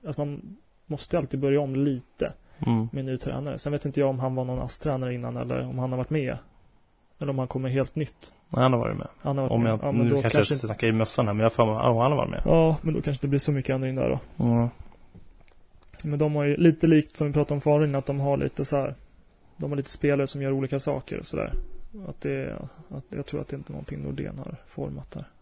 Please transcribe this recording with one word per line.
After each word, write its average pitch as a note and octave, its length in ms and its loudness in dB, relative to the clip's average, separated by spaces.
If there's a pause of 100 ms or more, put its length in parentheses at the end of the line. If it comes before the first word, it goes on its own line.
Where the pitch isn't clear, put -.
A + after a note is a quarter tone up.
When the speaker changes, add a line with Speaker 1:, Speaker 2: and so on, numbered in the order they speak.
Speaker 1:
alltså D3 180 -4
man D3 320 -10 (300)
måste D#3 320 -4
alltid D3 220 -2
börja C#3 200 4
om C3+ 160 -2
lite C3+ 560 -2 (340)
Speaker 2:
Mm. A2+ 260 2
Speaker 1:
med C#3+ 80 -4
en C3 60 -6
ny C3 100 -4
tränare. C3+ 420 -6
Sen D3 140 -4
vet C#3+ 120 -4
inte C#3+ 160 -2
jag C#3 80 4
om C3 100 0
han C3 160 -2
var B2+ 100 -2
någon B2+ 140 -4
ass-tränare B2+ 560 -4
innan A#2+ 220 -6
eller B2 240 -4
om B2+ 180 -6
han B2+ 120 -2
har B2+ 80 -2
varit B2+ 120 -4
med. C3+ 260 -2 (800)
Eller C#3+ 120 -4
om C3+ 80 -2
han B2+ 100 -2
kommer C3 200 -4
helt C3 280 0
nytt. - 380 -8 (140)
Speaker 2:
Nej, - 140 2
han B2+ 100 6
har A#2+ 80 4
varit - 160 -2
med. - 120 -8 (120)
Speaker 1:
Han C#3 180 -2
har C3+ 60 0
varit B2 80 0
Speaker 2:
Om A#2 100 4
Speaker 1:
med. A2+ 100 4
Speaker 2:
jag, A2 100 0
Speaker 1:
Ja, - 100 0
men A#2 140 4
Speaker 2:
nu - 20 4
Speaker 1:
då C#3 140 4
Speaker 2:
kanske A#2 160 2
Speaker 1:
kanske A2 160 4
Speaker 2:
jag C3 60 -2
snackar G#2+ 260 -2
i A2+ 60 6
mössan A2 340 2
här, G2+ 80 0
men G#2+ 60 2
jag A2 40 4
har A2+ 100 8
för A#2 120 6
mig, G#2+ 80 2
ja, A#2 280 4
han C3+ 100 4
har D3 60 2
varit - 120 0
med. - 140 -4
Speaker 1:
Ja, D#3+ 380 6
men D#3 120 0
då - 60 0
kanske C#3+ 260 -2
det - 20 0
blir C#3 100 2
så D3 140 0
mycket C3+ 220 0
ändring C3 200 -2
där B2+ 160 0 (260)
då. - 80 0
Speaker 2:
Mm. A#2 240 4 (1400)
Speaker 1:
Men D3 140 -2
de D3+ 180 2
har D3 80 0
ju D3 120 2
lite E3 300 6
likt D#3 300 4
som D3+ 100 0
vi C#3+ 60 -2
pratade D3 220 2
om C#3+ 60 -2
förut, D3 360 4
att C#3 100 -2
de C#3 140 -2
har C#3 160 2
lite C#3 280 -2
så C#3+ 120 0
här, C3+ 180 -2 (640)
de D3 140 -6
har C#3+ 60 -2
lite C#3 140 -4
spelare C#3 360 2
som C#3 160 -6
gör C3+ 100 0
olika C3+ 260 -2
saker C#3 400 -4
och - 80 -10
sådär. - 260 -4 (560)
Att C#3+ 120 -12
det, C#3 360 -4 (340)
att C3+ 180 -10
jag D3 180 -8
tror D3 140 -6
att C#3 80 -8
det C#3 80 -8
inte C#3+ 140 -12
är - 20 -10
någonting - 300 -10
Nordén C#3 360 -8
har - 180 -10 (100)
format C#3 440 -10
där. D3 140 -12 (180)